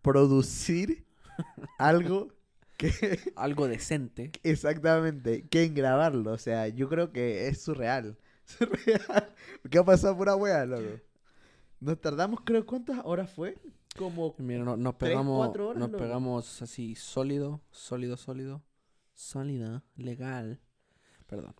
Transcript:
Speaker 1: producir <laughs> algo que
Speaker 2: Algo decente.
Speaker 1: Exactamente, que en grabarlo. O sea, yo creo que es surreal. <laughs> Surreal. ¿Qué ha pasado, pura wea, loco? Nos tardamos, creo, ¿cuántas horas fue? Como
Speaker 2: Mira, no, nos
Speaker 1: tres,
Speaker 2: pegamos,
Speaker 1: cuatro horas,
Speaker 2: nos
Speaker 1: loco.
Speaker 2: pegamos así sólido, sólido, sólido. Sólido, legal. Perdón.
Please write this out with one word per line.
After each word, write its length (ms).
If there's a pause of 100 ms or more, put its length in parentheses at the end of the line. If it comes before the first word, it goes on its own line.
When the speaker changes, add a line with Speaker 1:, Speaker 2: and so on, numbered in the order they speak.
Speaker 1:
producir 1040 (320)
<laughs> 400
algo 560 (440)
que 420 (180)
Speaker 2:
Algo 320
decente. 640 (120)
Speaker 1:
Exactamente, 1040
que 160
en 120
grabarlo. 580
O 40
sea, 300
yo 220
creo 240
que 340
es 140
surreal. 560 (140)
<laughs> 140
Surreal. 840 (400)
¿Qué 80
ha 80
pasado, 320
pura 180
wea, 300
loco? 340 (800)
Nos 220
tardamos, 420
creo, 220
¿cuántas 400
horas 260
fue? 260 (400)
Como 400
Speaker 2:
Mira, 260
no, 140
nos 200
Speaker 1:
tres, 140
Speaker 2:
pegamos, 260
Speaker 1:
cuatro 320
horas, 100
Speaker 2:
nos 120
Speaker 1:
loco. 120
Speaker 2:
pegamos 580
así 340
sólido, 680 (100)
sólido, 460
sólido. 440 (520)
Sólido, 680 (140)
legal. 640 (680)
Perdón. 320